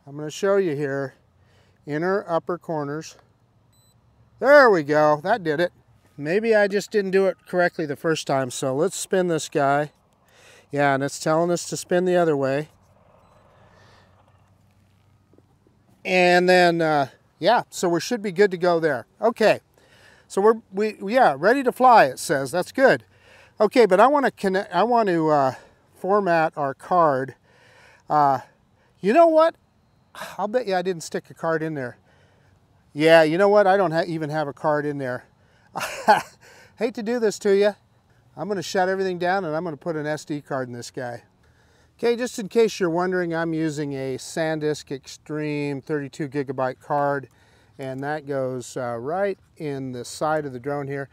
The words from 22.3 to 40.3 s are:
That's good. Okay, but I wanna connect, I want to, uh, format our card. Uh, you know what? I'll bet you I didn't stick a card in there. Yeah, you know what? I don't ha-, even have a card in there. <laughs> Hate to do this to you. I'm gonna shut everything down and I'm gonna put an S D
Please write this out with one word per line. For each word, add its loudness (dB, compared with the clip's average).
That's -4
good. 4
Okay, 4
but 4
I 8
wanna 2
connect, -4
I 2
want 0
to, 2
uh, 2
format 0
our -4
card. 0
Uh, 2
you 0
know 6
what? 2
I'll -4
bet -4
you -2
I -2
didn't -6
stick -10
a -20
card -4
in -6
there. -10
Yeah, 6
you 0
know 4
what? 4
I 4
don't 0
ha-, -2
even -6
have -4
a -10
card -2
in -6
there. -8
<laughs> -2
Hate -4
to -8
do -4
this -2
to 2
you. 2
I'm -8
gonna -4
shut -2
everything -4
down -2
and -4
I'm -4
gonna -8
put -8
an -6
S -6
D -8